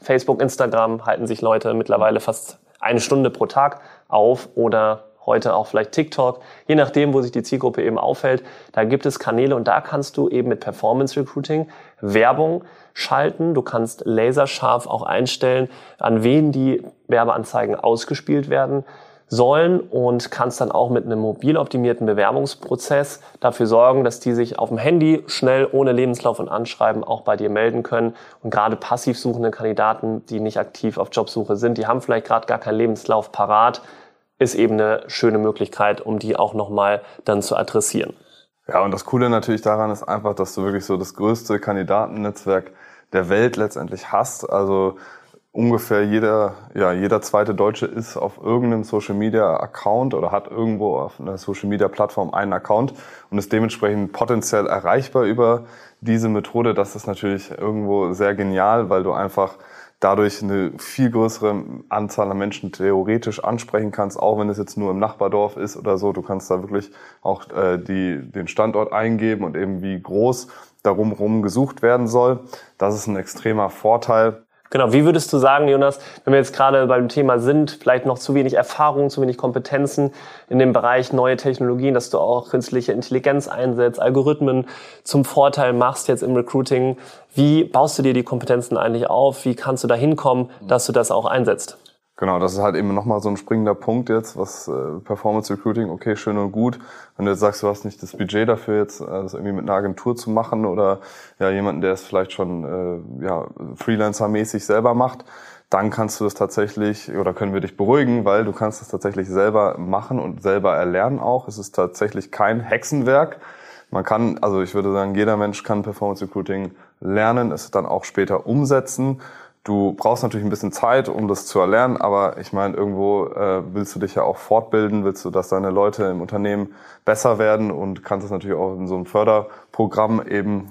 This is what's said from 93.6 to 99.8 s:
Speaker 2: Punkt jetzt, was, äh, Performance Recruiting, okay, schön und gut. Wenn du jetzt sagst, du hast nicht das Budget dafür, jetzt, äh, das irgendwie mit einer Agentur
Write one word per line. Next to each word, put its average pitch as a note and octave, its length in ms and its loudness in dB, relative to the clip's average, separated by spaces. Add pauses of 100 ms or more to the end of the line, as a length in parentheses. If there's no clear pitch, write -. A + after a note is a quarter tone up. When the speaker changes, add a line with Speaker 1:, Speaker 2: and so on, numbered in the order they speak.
Speaker 2:
Punkt A#2 340 -4
jetzt, A2 300 -2
was, - 300 -10
äh, D2+ 360 -6
Performance G#2+ 480 -4
Recruiting, G#2+ 380 -4
okay, G#2 260 -4
schön G#2 220 -4
und G2+ 120 -2
gut. A#2 280 -2 (380)
Wenn G2+ 100 -4
du G2+ 60 2
jetzt F#2+ 80 -2
sagst, G#2 220 0
du G#2 60 0
hast G#2 160 -4
nicht G2+ 180 -12
das - 140 -16
Budget G#2 320 0
dafür, A2 300 0
jetzt, G#2 240 -4
äh, - 20 -12
das F#2+ 300 -8
irgendwie G2+ 180 -6
mit F#2+ 120 -6
einer G2 100 0
Agentur G2+ 420 -2